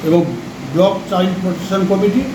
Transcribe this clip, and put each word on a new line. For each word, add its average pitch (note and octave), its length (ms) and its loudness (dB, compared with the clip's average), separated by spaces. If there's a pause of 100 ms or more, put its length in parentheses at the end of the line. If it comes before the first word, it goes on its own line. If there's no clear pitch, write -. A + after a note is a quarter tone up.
এবং E3 220 4 (480)
ব্লক F#3+ 260 2 (100)
চাইল্ড F#3 220 0 (100)
প্রোটেকশন F#3 440 -2
কমিটি G3 360 2 (140)